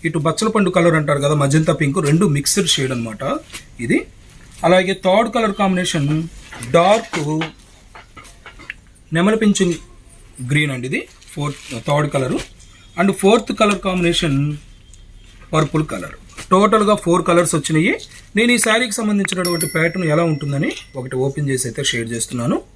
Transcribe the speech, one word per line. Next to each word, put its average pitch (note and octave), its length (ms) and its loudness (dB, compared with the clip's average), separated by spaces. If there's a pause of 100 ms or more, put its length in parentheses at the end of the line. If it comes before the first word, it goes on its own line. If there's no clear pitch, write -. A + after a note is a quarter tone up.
ఇటు D#3 180 -2
బచ్చల E3 280 0
పండు G3 200 2
కలర్ E3+ 240 4
అంటారు D3 260 0
కదా, D3 160 2
మజంతా D#3 400 2
పింక్, D3 260 0
రెండు D#3+ 180 4 (120)
మిక్స్డ్ D#3+ 380 0
షేడ్ C3 200 -2
అన్నమాట A2+ 280 -6 (640)
ఇది. E3 140 2 (680)
అలాగే F#3 260 4 (140)
థర్డ్ G#3+ 280 4
కలర్ A3 240 0
కాంబినేషన్ F3+ 500 0 (680)
డార్క్ G3 420 2 (2000)
నెమలి G3+ 260 2
పింఛన్ F#3+ 320 2 (760)
గ్రీన్ D3 240 2
అండి B2 140 -8
ఇది A3+ 100 -4 (340)
ఫోర్త్, C#3+ 260 -6 (280)
థర్డ్ D3 260 0
కలరు. C3+ 240 0 (600)
And G3 100 4 (100)
ఫోర్త్ A3+ 400 4
కలర్ G3+ 260 2
కాంబినేషన్ E3+ 520 0 (1120)
పర్పుల్ D#3 400 0
కలర్. - 240 -10 (380)
టోటల్గా G#3 500 4
ఫోర్ F3 240 2
కలర్స్ F3 300 2
వచ్చినాయి. D#3+ 360 0 (440)
నేను A#3 180 4
ఈ - 100 2
శారీకి A3+ 340 0
సంబంధించినటువంటి F#3 760 -2
ప్యాటర్న్ E3 400 0
ఎలా E3+ 160 2
ఉంటుందని C#3+ 400 -2 (280)
ఒకటి B2+ 140 -10 (120)
ఓపెన్ C#3 260 -4
చేసి B2+ 180 -2
అయితే C#3 220 -6
షేర్ A#2 240 -6
చేస్తున్నాను. B2 420 -2 (180)